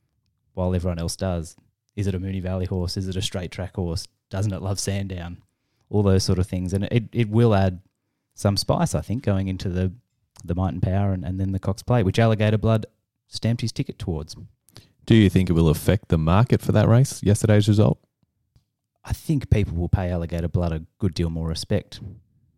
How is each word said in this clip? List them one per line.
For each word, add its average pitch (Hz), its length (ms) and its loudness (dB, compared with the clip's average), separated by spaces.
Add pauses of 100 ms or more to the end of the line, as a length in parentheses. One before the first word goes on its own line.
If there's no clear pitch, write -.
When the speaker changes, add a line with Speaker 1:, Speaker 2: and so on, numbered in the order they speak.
(560)
Speaker 1:
while 90 200 -2
everyone 87 240 -4
else 85 160 -6
does. 87 400 -6 (400)
Is 98 120 -4
it 95 80 -2
a 90 40 -6
Moonee 95 220 -6
Valley 92 240 -4
horse? 90 320 -4
Is 95 100 -4
it 92 80 -6
a 92 60 -4
straight 90 300 -8
track 90 240 -10
horse? 85 320 -6 (220)
Doesn't 101 240 -2
it 90 80 -8
love 95 180 -4
Sandown? 95 580 -6 (520)
All 104 140 2
those 95 200 4
sort 90 160 0
of 90 80 0
things. 90 260 -4
And 98 120 -2
it, 113 280 0
it 117 160 0
will 113 260 4
add 95 240 2 (540)
some 101 240 0
spice, - 380 -2
I 85 60 -2
think, 107 220 -6
going 95 240 0
into 92 220 -6
the, 90 220 0 (520)
the 85 120 -4
Might 90 180 0
and 90 100 -6
Power 95 300 0
and, 92 120 -4
and 92 140 -6
then 95 140 -2
the 95 60 -4
Cox - 240 -6
Plate, 120 220 0
which 98 140 0
Alligator 110 380 2
Blood 110 280 0 (420)
stamped - 340 -4
his 117 100 -4
ticket - 280 -8
towards. 78 360 -8 (720)
Speaker 2:
Do 117 100 6
you 104 140 8
think 92 200 4
it 87 40 2
will 82 160 6
affect - 400 0
the 85 80 4
market 90 440 4
for - 120 0
that 104 140 4
race, 123 360 4
yesterday's 104 440 4
result? 107 320 4 (1040)
Speaker 1:
I - 100 -10
think - 360 -4
people 92 280 0
will 87 120 -2
pay 90 220 0
Alligator 85 360 -4
Blood 85 240 -2
a 80 120 -6 (160)
good 92 140 -2
deal 85 160 -2
more 82 180 -4
respect, - 520 -6 (580)